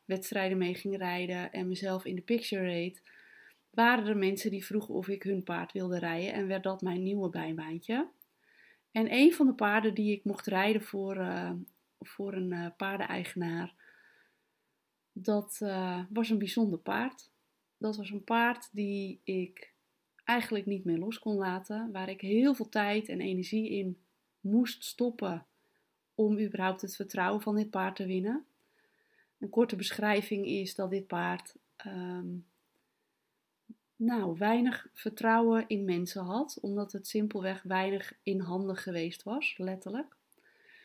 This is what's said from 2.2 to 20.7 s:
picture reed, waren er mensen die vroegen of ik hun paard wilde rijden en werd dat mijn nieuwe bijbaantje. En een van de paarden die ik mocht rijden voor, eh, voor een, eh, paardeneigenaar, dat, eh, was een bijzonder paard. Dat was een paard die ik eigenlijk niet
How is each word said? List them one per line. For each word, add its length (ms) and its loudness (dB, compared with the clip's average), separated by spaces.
picture 400 0
reed, 400 -2
waren 360 6
er 100 2
mensen 340 2
die 140 -4
vroegen 300 -2
of 140 -2
ik 140 -4
hun 200 0
paard 300 -4
wilde 260 -2
rijden 340 -2
en 140 -2
werd 160 -2
dat 200 -2
mijn 200 0
nieuwe 260 0
bijbaantje. 800 -4
En 200 2
een 200 10
van 140 6
de 80 6
paarden 400 4
die 220 2
ik 80 -8
mocht 220 -4
rijden 360 4
voor, 340 -6
eh, 360 -2
voor 320 -8
een, 200 -2
eh, 140 -4
paardeneigenaar, 960 -4
dat, 500 0
eh, 480 -2
was 200 0
een 80 4
bijzonder 400 0
paard. 520 -4
Dat 180 -2
was 140 -8
een 140 -8
paard 480 2
die 520 -4
ik 480 -4
eigenlijk 420 0
niet 180 -2